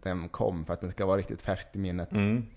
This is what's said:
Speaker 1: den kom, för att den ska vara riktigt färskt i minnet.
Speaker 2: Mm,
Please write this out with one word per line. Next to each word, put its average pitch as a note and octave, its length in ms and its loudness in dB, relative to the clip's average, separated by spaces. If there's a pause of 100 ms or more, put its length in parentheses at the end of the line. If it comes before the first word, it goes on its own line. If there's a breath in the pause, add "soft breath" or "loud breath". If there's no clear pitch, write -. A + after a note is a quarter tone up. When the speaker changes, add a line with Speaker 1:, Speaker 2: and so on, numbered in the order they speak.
Speaker 1:
den F2+ 260 -2
kom, F2+ 360 0
för F2 80 -2
att - 80 -4
den F2+ 100 -4
ska G2 140 -2
vara F#2+ 120 6
riktigt F#2+ 240 -4
färskt - 340 -4
i G2+ 40 -2
minnet. F2+ 320 -2
Speaker 2:
Mm, G#2 340 4 (120)